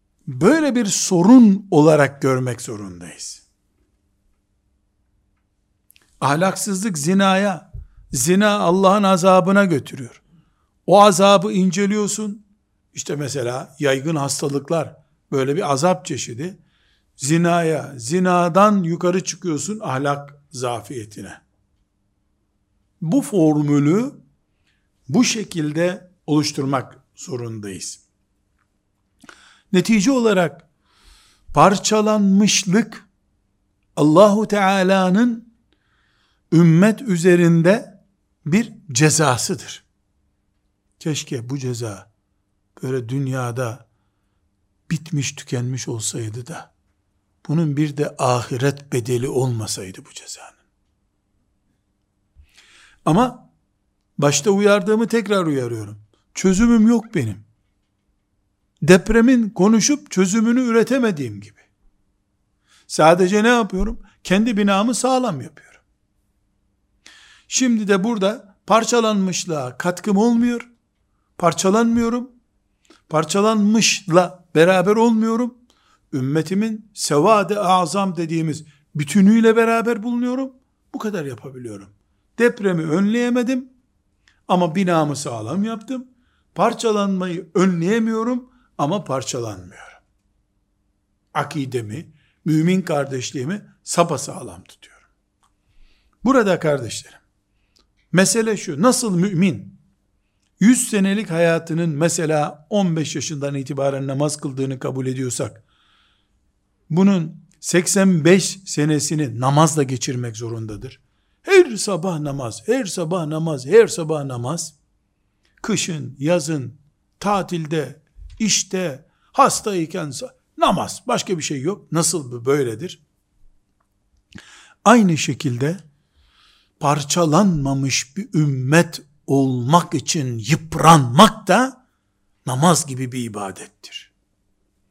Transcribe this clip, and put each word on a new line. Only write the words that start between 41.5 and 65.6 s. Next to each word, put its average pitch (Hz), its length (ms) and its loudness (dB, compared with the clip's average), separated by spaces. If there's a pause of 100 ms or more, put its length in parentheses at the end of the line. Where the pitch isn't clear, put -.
ceza 113 540 -8 (720)
böyle 131 260 -6
dünyada 127 800 -6 (1040)
bitmiş 147 400 -6
tükenmiş 123 560 -8
olsaydı 117 600 -8
da - 280 -18 (720)
bunun 151 300 -2
bir 147 200 -4
de 147 200 -6
ahiret 131 760 -2
bedeli 123 340 -2
olmasaydı 113 800 -6
bu - 80 -20
cezanın. - 420 -20 (2500)
Ama 226 440 0 (680)
başta 143 340 2
uyardığımı 208 560 2
tekrar 202 380 -2
uyarıyorum. 117 600 -6 (280)
Çözümüm 220 540 4
yok 226 280 0
benim. 110 300 -6 (1400)
Depremin 214 680 4
konuşup 214 600 2
çözümünü 226 500 2
üretemediğim 220 800 0
gibi. - 180 -20 (1300)
Sadece 180 560 4
ne 226 40 4
yapıyorum? 220 520 0 (240)
Kendi 208 340 0
binamı 208 380 0
sağlam 254 460 -2
yapıyorum. - 400 -20 (1700)